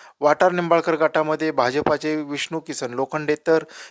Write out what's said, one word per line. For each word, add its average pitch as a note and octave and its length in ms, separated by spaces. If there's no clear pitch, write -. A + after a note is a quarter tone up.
वाटार D3+ 320
निंबाळकर E3+ 420
गटामध्ये D#3 560
भाजपाचे D3 680
विष्णू D3 440
किसन D3 300
लोखंडे, C#3+ 440
तर D#3+ 300